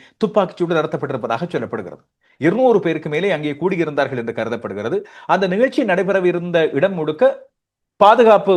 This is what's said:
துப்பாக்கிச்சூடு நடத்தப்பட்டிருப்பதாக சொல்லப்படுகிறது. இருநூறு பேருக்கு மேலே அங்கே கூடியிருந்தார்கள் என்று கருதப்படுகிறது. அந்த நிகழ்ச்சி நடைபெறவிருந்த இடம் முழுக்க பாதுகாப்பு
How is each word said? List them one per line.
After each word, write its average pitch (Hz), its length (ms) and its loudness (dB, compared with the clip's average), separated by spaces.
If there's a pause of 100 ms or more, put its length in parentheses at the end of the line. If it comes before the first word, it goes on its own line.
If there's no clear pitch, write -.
(180)
துப்பாக்கிச்சூடு 180 600 -2
நடத்தப்பட்டிருப்பதாக 135 680 -6
சொல்லப்படுகிறது. 110 540 -8 (380)
இருநூறு 214 400 2
பேருக்கு 160 280 -4
மேலே 170 220 -2
அங்கே 151 220 -4
கூடியிருந்தார்கள் 147 680 -2
என்று 117 120 -8
கருதப்படுகிறது. 113 640 -6 (280)
அந்த 185 200 2
நிகழ்ச்சி 233 380 0
நடைபெறவிருந்த 180 720 0 (140)
இடம் 180 260 0
முழுக்க 160 360 0 (680)
பாதுகாப்பு 208 560 6